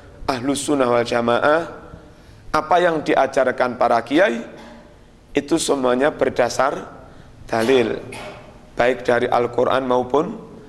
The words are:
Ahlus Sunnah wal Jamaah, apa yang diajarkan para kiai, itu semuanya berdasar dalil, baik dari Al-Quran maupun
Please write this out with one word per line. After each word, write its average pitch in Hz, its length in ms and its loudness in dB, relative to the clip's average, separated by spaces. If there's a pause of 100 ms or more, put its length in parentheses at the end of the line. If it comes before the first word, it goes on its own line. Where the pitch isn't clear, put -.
(260)
Ahlus 135 400 -4
Sunnah 135 240 0
wal 120 160 2
Jamaah, 120 560 2 (880)
apa 156 320 2
yang 165 240 0
diajarkan 127 720 0
para 117 240 2
kiai, 202 400 2 (960)
itu 143 240 0
semuanya 127 480 2
berdasar 131 800 -2 (560)
dalil, 117 560 2 (720)
baik 127 320 0
dari 120 240 2
Al-Quran 120 560 0
maupun 127 480 0 (360)